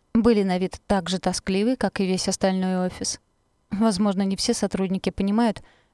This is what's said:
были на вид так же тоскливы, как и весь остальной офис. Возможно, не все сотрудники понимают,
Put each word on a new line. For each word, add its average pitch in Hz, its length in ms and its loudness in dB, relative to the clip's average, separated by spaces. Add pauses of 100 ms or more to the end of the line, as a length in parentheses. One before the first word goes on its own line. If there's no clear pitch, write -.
(140)
были 220 300 4
на 185 140 0
вид 180 300 -4
так 185 220 0
же 185 100 -2
тоскливы, 196 560 0
как - 240 -4
и 196 60 2
весь 185 220 0
остальной 185 580 0
офис. - 340 -6 (500)
Возможно, 202 540 0
не 190 120 0
все - 180 0
сотрудники 190 580 -2
понимают, 208 520 0 (300)